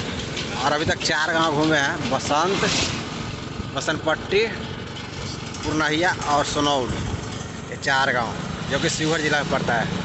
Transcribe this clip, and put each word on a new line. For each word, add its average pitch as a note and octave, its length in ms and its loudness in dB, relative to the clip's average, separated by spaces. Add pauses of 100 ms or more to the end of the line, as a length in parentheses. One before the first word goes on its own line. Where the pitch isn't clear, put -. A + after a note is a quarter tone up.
(640)
और C#3+ 80 2
अभी D3+ 140 2
तक E3+ 180 0
चार D#3+ 300 2
गांव D#3+ 220 4
घूमे D#3 220 4
हैं, C#3 340 0
बसंत, E3+ 580 2 (1040)
बसंत D3+ 300 -2
पट्टी, F#3+ 400 2 (1200)
पुरनहिया D#3 500 2 (140)
और C#3+ 160 4
सोनौल, C#3+ 440 2 (800)
ये A#2 80 -8
चार C3+ 360 2
गांव A2+ 200 0 (380)
जो C#3 80 2
कि D#3 100 2
शिवहर D#3 320 2
ज़िला D3 220 2
में - 80 -2
पड़ता B2+ 220 2
है। A2+ 120 2 (200)